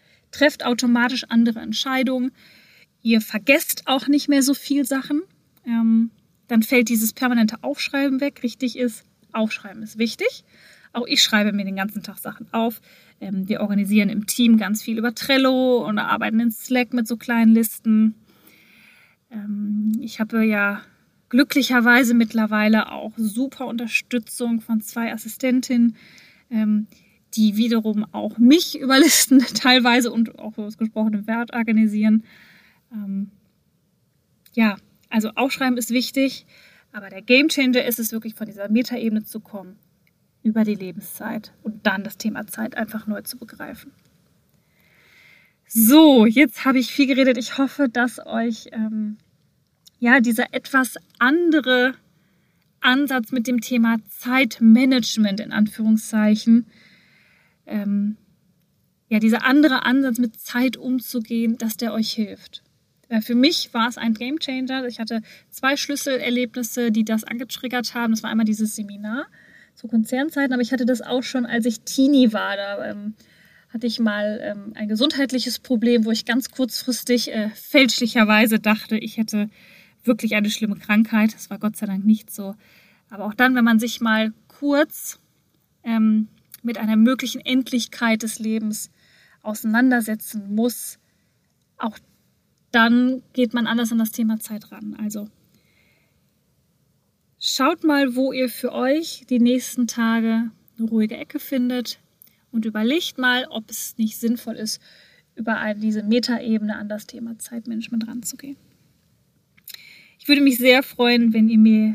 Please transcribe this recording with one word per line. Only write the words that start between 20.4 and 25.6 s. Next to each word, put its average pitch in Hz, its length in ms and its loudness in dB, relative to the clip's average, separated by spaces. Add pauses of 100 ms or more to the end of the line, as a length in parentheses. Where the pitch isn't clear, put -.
ja 208 380 0 (460)
glücklicherweise 240 840 4
mittlerweile 214 800 2
auch 127 240 -10
super 233 500 -6
Unterstützung 233 920 -4
von 220 200 -2
zwei 226 320 -6
Assistentinnen, 240 840 0 (540)